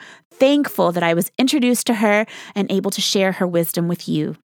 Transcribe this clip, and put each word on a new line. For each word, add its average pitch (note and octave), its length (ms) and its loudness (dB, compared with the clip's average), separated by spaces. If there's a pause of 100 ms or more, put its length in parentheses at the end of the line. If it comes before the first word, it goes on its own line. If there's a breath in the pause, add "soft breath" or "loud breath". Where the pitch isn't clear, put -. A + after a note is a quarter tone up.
(320 loud breath)
thankful C4 600 2
that E3+ 100 -4
I E3+ 100 2
was E3+ 260 0
introduced B3 500 0
to A#3+ 60 2
her G#3 300 2 (300 loud breath)
and - 180 -2
able G3 200 0
to G3 100 -4
share F#3+ 300 2
her F#3 140 -2
wisdom E3+ 400 0
with E3+ 220 -4
you, D#3 280 -2 (100)